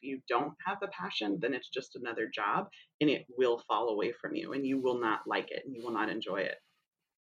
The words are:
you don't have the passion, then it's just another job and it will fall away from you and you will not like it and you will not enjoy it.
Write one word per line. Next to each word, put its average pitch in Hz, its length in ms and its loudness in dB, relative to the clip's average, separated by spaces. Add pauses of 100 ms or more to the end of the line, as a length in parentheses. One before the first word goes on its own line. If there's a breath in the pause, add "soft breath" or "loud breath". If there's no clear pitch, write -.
you 135 260 -6
don't 127 240 2 (140)
have - 160 -2
the 95 60 -4
passion, 101 520 -4
then 127 140 0
it's - 160 -8
just - 260 -8
another 117 380 -4
job 117 340 0 (320 loud breath)
and 151 80 8
it - 160 2 (140)
will 120 280 6
fall 117 220 4
away 104 320 2
from - 140 -4
you 92 180 -4
and 135 140 -2
you 135 120 2
will 123 220 2
not 110 260 2
like 101 240 -2
it - 140 -6
and 135 100 -10
you 117 80 -10
will 120 120 -4
not 107 160 2
enjoy 98 300 -2
it. - 160 -2 (680)